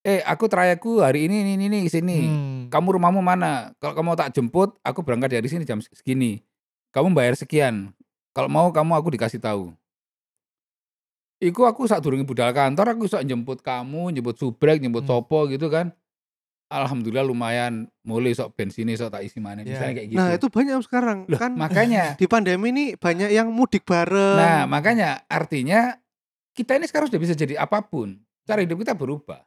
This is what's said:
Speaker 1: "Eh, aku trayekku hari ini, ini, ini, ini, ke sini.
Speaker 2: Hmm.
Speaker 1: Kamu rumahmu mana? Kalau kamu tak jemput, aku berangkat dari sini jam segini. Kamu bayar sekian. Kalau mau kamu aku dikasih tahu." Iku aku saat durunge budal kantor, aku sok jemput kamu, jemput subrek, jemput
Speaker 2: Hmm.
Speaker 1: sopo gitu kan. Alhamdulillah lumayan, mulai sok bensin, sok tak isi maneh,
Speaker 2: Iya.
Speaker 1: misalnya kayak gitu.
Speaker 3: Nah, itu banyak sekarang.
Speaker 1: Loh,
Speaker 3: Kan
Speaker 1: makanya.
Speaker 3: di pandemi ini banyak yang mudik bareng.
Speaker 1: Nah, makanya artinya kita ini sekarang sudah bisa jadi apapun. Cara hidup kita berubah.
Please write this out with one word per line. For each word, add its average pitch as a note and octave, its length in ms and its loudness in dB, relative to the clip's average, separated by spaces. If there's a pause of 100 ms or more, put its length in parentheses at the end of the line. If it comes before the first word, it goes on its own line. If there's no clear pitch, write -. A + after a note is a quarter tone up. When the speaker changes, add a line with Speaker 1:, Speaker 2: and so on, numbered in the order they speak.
Speaker 1:
"Eh, G3 200 2
aku D#3 260 0
trayekku G#3 520 2
hari D3 280 4
ini, G3+ 180 0
ini, G3 100 0
ini, F#3+ 140 0
ini, G#3 120 0
ke E3+ 100 0
sini. E3+ 320 0
Speaker 2:
Hmm. C#3+ 440 -2
Speaker 1:
Kamu F3 300 2
rumahmu F3+ 240 4
mana? F3 560 -2
Kalau D3 160 -6
kamu E3 220 -2
tak D3 160 -2
jemput, E3+ 500 0
aku C3 180 -4
berangkat C3+ 320 -2
dari A#2 140 0
sini D#3+ 180 -4
jam B2 140 -4
segini. A#2+ 640 -4 (480)
Kamu D#3 220 2
bayar B2 240 4
sekian. A#2+ 560 -2 (400)
Kalau C3 160 -4
mau D#3 240 4
kamu D#3+ 240 2
aku D#3+ 160 0
dikasih A#2 260 -2
tahu." G2+ 380 -6 (1600)
Iku F3+ 280 2
aku A#3+ 180 0
saat G#3 160 2
durunge C#3 220 -2
budal B2 320 0
kantor, D3 400 2
aku A3 160 -4
sok D#3+ 160 -2
jemput B2+ 340 -6
kamu, C#3+ 540 -6
jemput A#2+ 240 -4
subrek, D3 400 2
jemput A#2+ 260 -2
Speaker 2:
Hmm. C3+ 60 -4 (100)
Speaker 1:
sopo D3+ 300 0
gitu C3+ 180 -4
kan. E3 220 0 (800)
Alhamdulillah C3 560 -2
lumayan, A#2+ 640 -4 (100)
mulai A#2 320 -2
sok A2+ 240 -6
bensin, A2 380 -6
sok A2+ 180 -6
tak G2+ 140 -10
isi G#2+ 160 -12
maneh, G#2 240 -12
Speaker 2:
Iya. C3 100 -8
Speaker 1:
misalnya C3+ 220 -6
kayak A2 100 -10
gitu. C#3+ 140 -2
Speaker 3:
Nah, F#3 100 2
itu F3 160 0
banyak C4 340 0
sekarang. A#3+ 440 -2
Speaker 1:
Loh, E3+ 100 0
Speaker 3:
Kan B3 220 -4
Speaker 1:
makanya. F#3 580 2
Speaker 3:
di F#3 140 2
pandemi G3+ 400 2
ini C#4 240 0
banyak F3+ 340 0
yang A3 220 4
mudik A3+ 340 2
bareng. F#3+ 540 2
Speaker 1:
Nah, E3 260 6
makanya D3 640 0
artinya E3+ 680 0 (580)
kita B3+ 220 0
ini E4 80 0
sekarang D4+ 240 -2
sudah A3 100 -2
bisa E3+ 140 0
jadi D3 240 -2
apapun. C#3 640 -4 (240)
Cara G#3+ 160 0
hidup E3 180 -2
kita A#3 140 -4
berubah. C#3 540 -8